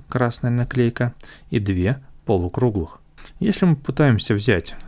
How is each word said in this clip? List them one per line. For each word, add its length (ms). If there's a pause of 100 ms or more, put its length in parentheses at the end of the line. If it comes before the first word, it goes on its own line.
красная 440
наклейка 600 (360)
и 80
две 420 (240)
полукруглых. 760 (400)
Если 260
мы 80
пытаемся 600
взять 420 (100)